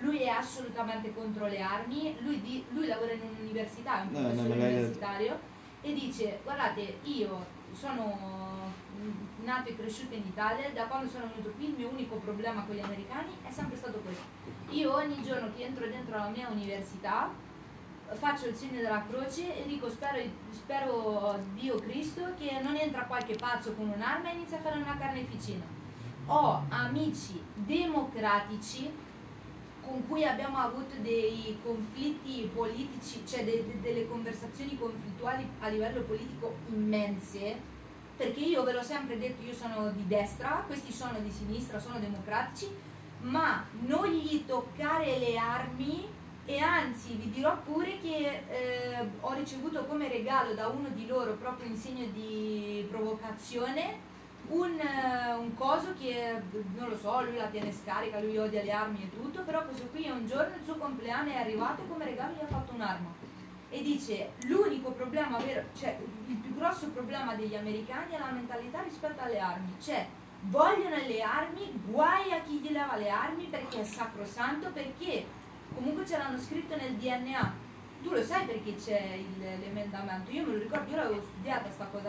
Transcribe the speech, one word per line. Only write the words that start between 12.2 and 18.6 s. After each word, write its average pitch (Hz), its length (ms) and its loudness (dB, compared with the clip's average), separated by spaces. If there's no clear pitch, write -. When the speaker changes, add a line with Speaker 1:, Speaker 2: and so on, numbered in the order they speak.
Speaker 1:
con 208 140 -6
gli 196 40 -4
americani 202 480 -4
è - 40 -10
sempre - 260 -4
stato 214 220 -4
questo. 180 240 -6
Io 285 240 4
ogni 285 280 2
giorno 233 320 -2
che 240 100 -6
entro 254 220 -4
dentro 220 300 -4
la 208 120 0
mia 233 200 -4
università 196 840 0
faccio 285 360 2
il 226 60 0
segno 254 260 -4